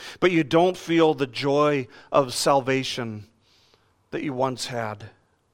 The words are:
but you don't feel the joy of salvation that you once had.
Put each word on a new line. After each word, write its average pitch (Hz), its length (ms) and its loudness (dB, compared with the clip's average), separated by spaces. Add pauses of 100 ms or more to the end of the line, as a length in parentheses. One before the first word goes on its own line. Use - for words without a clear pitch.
(200)
but 180 100 4
you 165 140 2
don't 170 320 4
feel 160 380 2
the 139 120 -4
joy 139 640 0 (240)
of 135 220 2
salvation 127 920 -2 (840)
that - 120 -8
you 143 120 -6
once 127 320 -4
had. 107 400 -8 (480)